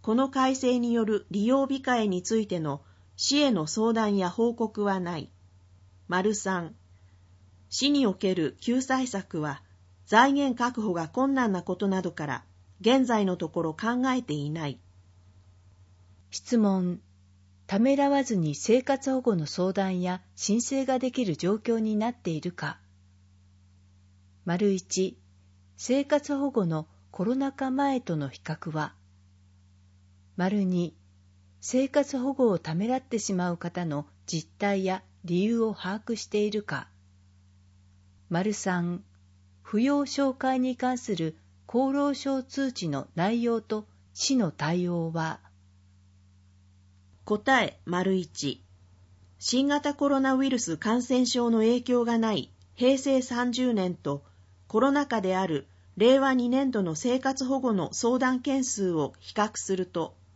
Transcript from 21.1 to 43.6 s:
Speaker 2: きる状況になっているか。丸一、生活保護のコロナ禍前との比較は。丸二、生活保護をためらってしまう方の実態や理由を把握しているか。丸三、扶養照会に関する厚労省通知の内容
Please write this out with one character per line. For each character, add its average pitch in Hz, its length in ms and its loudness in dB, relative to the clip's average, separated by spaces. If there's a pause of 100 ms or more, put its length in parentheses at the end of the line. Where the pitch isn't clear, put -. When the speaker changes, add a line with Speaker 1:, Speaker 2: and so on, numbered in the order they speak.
Speaker 2:
き 254 120 -2
る 175 140 -2
状 190 180 0
況 226 220 -2
に 220 180 0
な 220 140 0
っ 240 60 -8
て - 160 -6
い 156 100 -4
る 175 100 -6
か。 - 280 -10 (1600)
丸 185 280 2
一、 185 480 -2 (580)
生 277 260 0
活 285 320 0
保 277 140 0
護 208 160 0
の 160 220 -2 (240)
コ 180 140 -4
ロ 247 100 0
ナ 269 160 -2
禍 269 180 -6
前 269 320 0
と 175 140 -4
の 139 140 -4
比 - 140 -20
較 160 300 -8
は。 151 220 -4 (1400)
丸 196 280 0
二、 175 320 0 (640)
生 262 280 0
活 277 280 0
保 262 160 -2
護 254 160 4
を 180 80 2
た 160 160 -6
め 196 140 0
ら 254 100 0
っ 254 40 -4
て 233 180 -4
し 202 140 -4
ま 180 180 0
う 170 60 -4
方 175 280 -6
の 147 220 -4 (180)
実 160 320 -6
態 196 280 0
や 185 180 -2 (200)
理 175 200 0
由 233 180 0
を 220 140 -2
把 196 240 -6
握 226 160 -6
し - 100 -10
て 208 140 -2
い 208 100 0
る 208 140 -4
か。 147 240 -8 (1400)
丸 185 240 0
三、 180 500 -4 (600)
扶 214 160 -2
養 285 280 2
照 277 260 0
会 262 260 -2
に 254 160 -2
関 254 220 -2
す 214 180 -4
る 160 220 -4 (300)
厚 269 260 2
労 285 220 2
省 269 260 -2
通 262 320 -4
知 170 160 -6
の 139 240 -4
内 220 300 0
容 233 180 0